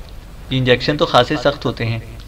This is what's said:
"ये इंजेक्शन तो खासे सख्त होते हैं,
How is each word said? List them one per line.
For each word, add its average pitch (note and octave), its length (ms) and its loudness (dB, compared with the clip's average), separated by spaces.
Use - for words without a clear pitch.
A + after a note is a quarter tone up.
"ये C3 60 0
इंजेक्शन B2+ 400 4
तो E3 80 2
खासे C#3 320 4
सख्त C#3+ 280 0
होते A#2 180 -2
हैं, A2+ 180 -2